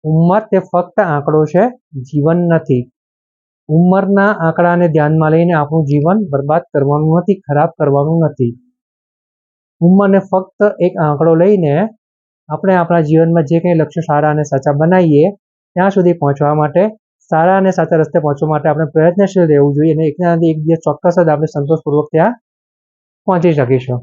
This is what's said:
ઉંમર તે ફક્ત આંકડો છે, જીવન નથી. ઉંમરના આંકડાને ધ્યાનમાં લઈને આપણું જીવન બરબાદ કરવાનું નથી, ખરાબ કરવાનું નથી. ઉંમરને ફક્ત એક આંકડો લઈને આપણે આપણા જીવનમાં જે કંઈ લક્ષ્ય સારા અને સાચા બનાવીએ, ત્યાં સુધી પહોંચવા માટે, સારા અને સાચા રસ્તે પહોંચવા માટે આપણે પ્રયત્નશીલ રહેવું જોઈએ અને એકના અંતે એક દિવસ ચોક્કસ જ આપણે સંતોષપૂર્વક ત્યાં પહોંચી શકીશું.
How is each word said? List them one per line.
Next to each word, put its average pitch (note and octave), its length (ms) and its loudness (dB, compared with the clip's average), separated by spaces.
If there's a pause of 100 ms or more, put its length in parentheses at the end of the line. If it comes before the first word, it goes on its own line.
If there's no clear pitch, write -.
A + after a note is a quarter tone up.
ઉંમર E3 380 0
તે G3 180 -2
ફક્ત F3 400 -4
આંકડો D#3 460 0
છે, F3 180 0 (380)
જીવન D3+ 440 -2
નથી. D#3+ 380 0 (840)
ઉંમરના F#3+ 640 2
આંકડાને F3 540 0
ધ્યાનમાં D#3 440 0
લઈને E3+ 220 2
આપણું D3+ 320 -2
જીવન D3 320 0 (120)
બરબાદ C#3+ 380 -2
કરવાનું D3 480 0
નથી, F3+ 260 -2
ખરાબ D3 360 -2
કરવાનું D3 420 0
નથી. C#3 340 -2 (1300)
ઉંમરને G3 380 4
ફક્ત F#3 400 -4 (200)
એક F3 180 0
આંકડો D#3+ 380 0
લઈને E3+ 400 2 (760)
આપણે F#3 260 -2
આપણા E3+ 260 0
જીવનમાં D#3+ 460 2
જે E3 120 0
કંઈ F3 180 0
લક્ષ્ય D#3 240 -4
સારા D3+ 300 0
અને D3+ 120 -2
સાચા D3 300 -2
બનાવીએ, E3 580 2 (440)
ત્યાં F#3+ 200 0
સુધી F3 240 2
પહોંચવા C#3+ 360 0
માટે, D3+ 280 0 (480)
સારા F3 260 2
અને F#3+ 140 2
સાચા E3 300 0
રસ્તે D3+ 180 -2
પહોંચવા D3+ 320 -2
માટે D3+ 180 -2
આપણે D3+ 220 -2
પ્રયત્નશીલ F3 560 0
રહેવું C#3+ 280 2
જોઈએ D#3 180 0
અને D#3+ 140 -2
એકના E3+ 260 -2
અંતે E3 180 0
એક D#3 80 -4
દિવસ D#3+ 240 -2
ચોક્કસ E3+ 320 -2
જ E3+ 140 2
આપણે D3+ 180 0
સંતોષપૂર્વક D3+ 640 -4
ત્યાં G3+ 260 0 (920)
પહોંચી F3 260 0
શકીશું. B2+ 500 -2